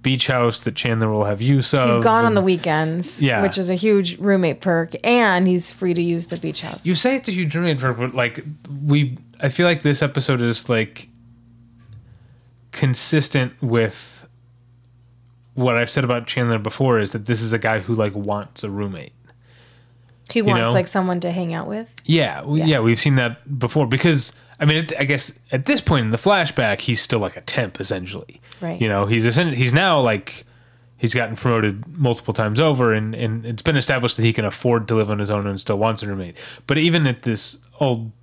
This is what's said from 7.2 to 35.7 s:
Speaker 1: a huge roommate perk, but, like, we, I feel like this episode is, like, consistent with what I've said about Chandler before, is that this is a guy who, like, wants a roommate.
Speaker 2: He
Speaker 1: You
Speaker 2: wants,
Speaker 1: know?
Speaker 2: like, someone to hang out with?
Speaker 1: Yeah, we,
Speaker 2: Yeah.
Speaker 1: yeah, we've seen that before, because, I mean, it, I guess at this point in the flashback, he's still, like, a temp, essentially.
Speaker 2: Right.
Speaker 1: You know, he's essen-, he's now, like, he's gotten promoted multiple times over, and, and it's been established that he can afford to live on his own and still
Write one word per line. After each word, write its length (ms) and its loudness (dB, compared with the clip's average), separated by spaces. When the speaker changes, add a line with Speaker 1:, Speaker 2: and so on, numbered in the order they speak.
Speaker 1:
a 40 -4
huge 220 -4
roommate 260 0
perk, 180 0
but, 160 -4
like, 280 -2
we, 320 2
I 100 0
feel 160 2
like 160 2
this 200 2
episode 380 0
is, 300 0
like, 380 -2
consistent 880 0
with 680 -2
what 220 2
I've 140 0
said 140 0
about 220 -2
Chandler 320 0
before, 420 2
is 120 -2
that 140 -8
this 160 0
is 100 -2
a 60 0
guy 220 0
who, 140 -4
like, 200 -2
wants 500 -8
a 60 -8
roommate. 420 -8
Speaker 2:
He 80 0
Speaker 1:
You 60 0
Speaker 2:
wants, 160 2
Speaker 1:
know? 120 2
Speaker 2:
like, 140 2
someone 340 0
to 120 -4
hang 200 -4
out 140 -6
with? 260 -10
Speaker 1:
Yeah, 400 0
we, 160 0
Speaker 2:
Yeah. 60 2
Speaker 1:
yeah, 120 4
we've 220 2
seen 160 4
that 420 -2
before, 300 0
because, 500 2
I 40 -2
mean, 140 4
it, 200 -6
I 60 0
guess 340 -2
at 160 -2
this 140 2
point 240 2
in 60 0
the 60 0
flashback, 680 0
he's 200 0
still, 160 0
like, 180 -4
a 40 -16
temp, 400 -4
essentially. 600 -8
Speaker 2:
Right. 200 -6
Speaker 1:
You 80 2
know, 180 2
he's 200 2
essen-, 280 2
he's 180 0
now, 280 4
like, 440 -2
he's 180 0
gotten 200 -2
promoted 640 -2
multiple 340 0
times 280 0
over, 340 4
and, 200 -2
and 300 -4
it's 180 -8
been 140 2
established 420 0
that 40 0
he 100 4
can 120 0
afford 440 0
to 60 0
live 160 2
on 80 -2
his 120 -2
own 180 -2
and 120 -6
still 180 -2